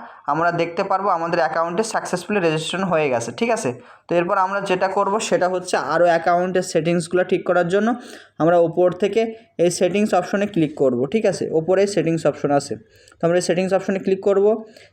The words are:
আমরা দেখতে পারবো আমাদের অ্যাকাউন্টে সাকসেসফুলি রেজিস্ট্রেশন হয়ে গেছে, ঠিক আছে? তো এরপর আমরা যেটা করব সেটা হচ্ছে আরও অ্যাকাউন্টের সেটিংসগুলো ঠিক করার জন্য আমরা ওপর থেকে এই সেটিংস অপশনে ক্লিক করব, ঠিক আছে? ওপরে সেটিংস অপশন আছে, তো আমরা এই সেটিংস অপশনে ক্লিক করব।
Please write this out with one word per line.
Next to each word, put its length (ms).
আমরা 260
দেখতে 320
পারবো 260
আমাদের 300
অ্যাকাউন্টে 440
সাকসেসফুলি 560
রেজিস্ট্রেশন 480
হয়ে 220
গেছে, 220
ঠিক 180
আছে? 240
তো 80
এরপর 220
আমরা 240
যেটা 260
করব 320
সেটা 300
হচ্ছে 280
আরও 280
অ্যাকাউন্টের 560
সেটিংসগুলো 640
ঠিক 240
করার 200
জন্য 280
আমরা 200
ওপর 340
থেকে 300
এই 140
সেটিংস 420
অপশনে 340
ক্লিক 280
করব, 300
ঠিক 200
আছে? 260
ওপরে 360
সেটিংস 380
অপশন 260
আছে, 240
তো 80
আমরা 100
এই 40
সেটিংস 320
অপশনে 260
ক্লিক 220
করব। 440